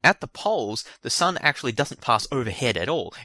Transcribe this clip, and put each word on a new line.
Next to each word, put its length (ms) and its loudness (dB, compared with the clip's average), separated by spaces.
At 160 6
the 80 -10
poles, 560 -2
the 80 -6
sun 300 2
actually 320 0
doesn't 300 -4
pass 280 2
overhead 460 -2
at 140 -2
all. 220 -2